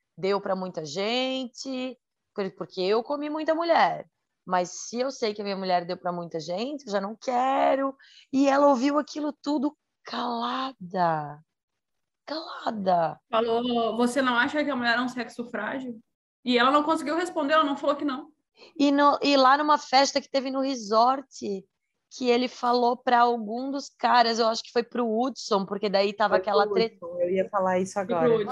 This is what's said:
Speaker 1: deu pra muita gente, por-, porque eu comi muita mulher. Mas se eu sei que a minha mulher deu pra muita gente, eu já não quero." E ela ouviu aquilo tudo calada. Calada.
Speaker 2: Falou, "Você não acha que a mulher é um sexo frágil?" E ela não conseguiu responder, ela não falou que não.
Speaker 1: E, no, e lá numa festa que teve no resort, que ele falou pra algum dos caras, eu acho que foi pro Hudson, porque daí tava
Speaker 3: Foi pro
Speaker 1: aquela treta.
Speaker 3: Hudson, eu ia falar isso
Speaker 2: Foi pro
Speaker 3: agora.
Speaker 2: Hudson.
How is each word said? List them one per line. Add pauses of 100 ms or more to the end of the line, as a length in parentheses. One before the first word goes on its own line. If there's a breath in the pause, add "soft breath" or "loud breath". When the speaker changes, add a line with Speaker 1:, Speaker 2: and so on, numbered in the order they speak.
(160)
Speaker 1:
deu
pra
muita
gente, (360)
por-,
porque
eu
comi
muita
mulher. (380)
Mas
se
eu
sei
que
a
minha
mulher
deu
pra
muita
gente,
eu
já
não
quero." (360 soft breath)
E
ela
ouviu
aquilo
tudo (280)
calada. (840)
Calada. (120)
Speaker 2:
Falou,
"Você
não
acha
que
a
mulher
é
um
sexo
frágil?" (460)
E
ela
não
conseguiu
responder,
ela
não
falou
que
não. (480 loud breath)
Speaker 1:
E,
no,
e
lá
numa
festa
que
teve
no
resort, (840)
que
ele
falou
pra
algum
dos
caras,
eu
acho
que
foi
pro
Hudson,
porque
daí
tava
Speaker 3:
Foi
pro
Speaker 1:
aquela
treta.
Speaker 3:
Hudson,
eu
ia
falar
isso
Speaker 2:
Foi
pro
Speaker 3:
agora.
Speaker 2:
Hudson.